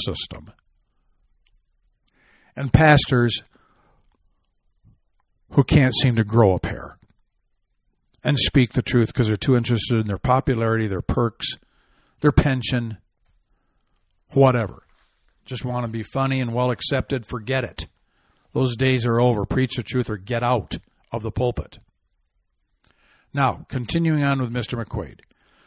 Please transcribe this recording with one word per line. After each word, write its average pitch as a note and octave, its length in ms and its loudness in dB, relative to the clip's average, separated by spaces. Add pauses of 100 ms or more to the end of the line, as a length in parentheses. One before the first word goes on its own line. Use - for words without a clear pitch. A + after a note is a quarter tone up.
system. - 460 -10 (2000)
And C3+ 180 0
pastors C3+ 680 4 (2000)
who C#3+ 120 4
can't C3 320 4
seem B2 200 2
to A2+ 80 4
grow G#2 320 4
a - 40 -2
pair - 380 -10 (1300)
and C#3+ 160 0
speak - 340 2
the B2+ 80 0
truth A#2 320 0
'cause A2+ 140 0
they're G#2+ 100 0
too C3 180 2
interested A#2 440 0
in G#2+ 80 -2
their G2 100 -4
popularity, A2+ 720 0
their F#2+ 160 -4
perks, - 440 -2 (720)
their D3 100 4
pension, B2 640 0 (1400)
whatever. B2 480 2 (640)
Just B2 180 -10
wanna B2 260 -6
be A2+ 120 -6
funny C3+ 400 -2
and A#2+ 120 -4
well B2 180 0
accepted. B2+ 540 -4
Forget B2+ 380 -4
it. - 240 -10 (640)
Those B2+ 220 0
days B2+ 300 0
are A#2 160 2
over. A2+ 240 2
Preach - 300 -2
the A#2 80 -4
truth B2+ 260 -4
or G#2+ 80 -6
get A2+ 240 -6
out A#2+ 360 -2 (340)
of A#2 100 -6
the G#2+ 100 -8
pulpit. - 460 -4 (1600)
Now, C#3 340 -2
continuing D3+ 560 -2
on C#3 160 0
with B2 100 -4
Mister A#2 280 -6
McQuaid. G#2 420 -10 (460)